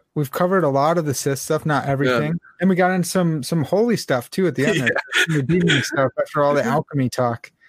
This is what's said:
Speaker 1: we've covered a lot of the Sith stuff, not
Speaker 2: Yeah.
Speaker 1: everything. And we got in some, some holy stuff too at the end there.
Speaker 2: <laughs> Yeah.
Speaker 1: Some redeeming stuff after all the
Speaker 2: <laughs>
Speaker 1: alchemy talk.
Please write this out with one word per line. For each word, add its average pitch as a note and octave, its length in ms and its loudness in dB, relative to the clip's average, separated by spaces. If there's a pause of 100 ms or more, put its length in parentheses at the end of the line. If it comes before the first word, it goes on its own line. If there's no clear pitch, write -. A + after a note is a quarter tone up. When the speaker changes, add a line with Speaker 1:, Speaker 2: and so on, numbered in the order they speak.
(140)
Speaker 1:
we've D3 180 -2
covered F3+ 320 0
a C#3+ 60 2
lot D3 300 2
of D#3 60 -2
the C#3+ 100 0
Sith C#3 240 -4
stuff, - 260 -4
not D3+ 200 0
Speaker 2:
Yeah. C#3+ 60 -2
Speaker 1:
everything. C#3 480 0 (220)
And F#3 80 4
we F#3 60 2
got F3+ 160 4
in F#3 120 0
some, E3 380 0
some E3 220 -2
holy G#3 340 0
stuff B2+ 320 -4
too F#3 160 0
at D#3 100 0
the C3 120 0
end E3+ 140 0
there. B2+ 80 0
Speaker 2:
<laughs> - 280 -4
Yeah. - 80 4
Speaker 1:
Some D#3+ 120 0
redeeming D#3 440 2
stuff C#3 300 0 (100)
after D3 220 -2
all C#3+ 100 2
the C#3+ 100 2
Speaker 2:
<laughs> - 20 -2
Speaker 1:
alchemy C#3+ 440 -2
talk. A#2+ 420 -4 (180)